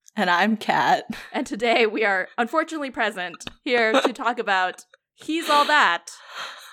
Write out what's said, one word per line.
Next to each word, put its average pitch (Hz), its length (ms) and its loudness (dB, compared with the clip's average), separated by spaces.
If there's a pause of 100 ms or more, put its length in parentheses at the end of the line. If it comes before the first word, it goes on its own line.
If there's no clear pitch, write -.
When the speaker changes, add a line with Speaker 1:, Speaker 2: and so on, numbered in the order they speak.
(160)
Speaker 1:
And 196 140 0
I'm 196 260 4
Kat. 156 480 2 (280)
Speaker 2:
And 269 140 -4
today 233 400 2
we 208 180 -2
are 190 240 0 (100)
unfortunately 311 520 -2
present 190 460 -4 (280)
here 233 360 2
to 262 120 0
talk 226 280 -4
about 185 440 -2 (300)
He's 320 340 -6
All 294 160 4
That, 285 460 2 (640)